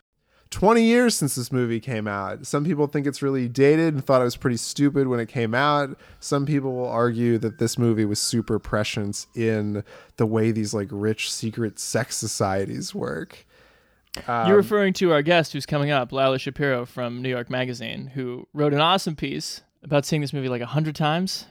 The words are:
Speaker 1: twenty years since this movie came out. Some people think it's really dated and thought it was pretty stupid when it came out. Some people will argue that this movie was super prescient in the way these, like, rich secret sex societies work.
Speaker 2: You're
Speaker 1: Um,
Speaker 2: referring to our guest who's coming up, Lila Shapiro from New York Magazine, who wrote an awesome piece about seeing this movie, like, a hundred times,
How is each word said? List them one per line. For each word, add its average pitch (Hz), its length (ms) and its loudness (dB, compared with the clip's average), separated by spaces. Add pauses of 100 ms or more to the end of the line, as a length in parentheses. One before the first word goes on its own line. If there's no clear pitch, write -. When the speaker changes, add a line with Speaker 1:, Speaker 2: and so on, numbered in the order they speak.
(540)
Speaker 1:
twenty 226 300 6
years 233 320 6
since 143 180 -2
this 123 160 -6
movie 117 300 0
came 110 260 -6
out. 101 400 -6
Some 147 180 -2
people 147 220 2
think 143 220 -2
it's 131 120 -4
really 135 280 0
dated 151 440 4
and 131 140 -4
thought 131 140 6
it 123 40 4
was 123 120 0
pretty 123 200 0
stupid 139 520 0
when 123 100 0
it 113 100 -4
came 117 240 -2
out. 143 460 0 (220)
Some 139 260 0
people 135 300 0
will 127 120 -2
argue 117 500 2
that 113 200 -2
this 113 180 0
movie 113 280 4
was 104 160 0
super 110 400 0
prescient 104 720 -4
in 107 480 -2 (340)
the 117 100 2
way 110 260 2
these, 107 200 -2
like, 101 200 -4
rich 107 400 -2
secret 113 480 -6
sex - 360 -4
societies 104 800 -4
work. - 500 -8 (840)
Speaker 2:
You're 117 160 0
Speaker 1:
Um, 190 80 4
Speaker 2:
referring 208 420 4
to 180 160 2
our 147 120 4
guest 165 300 2
who's 143 140 -8
coming 147 240 -2
up, 127 220 0
Lila 135 260 2
Shapiro 131 480 -2
from 123 340 -8
New 127 80 -4
York 123 220 -4
Magazine, 127 640 -6
who 127 400 -8
wrote 147 180 2
an 143 80 2
awesome 175 360 2
piece 151 460 -8 (200)
about 143 240 0
seeing 151 160 0
this 139 100 -6
movie, 135 160 -4
like, 123 140 -4
a 117 40 -6
hundred 151 280 -2
times, 165 560 -2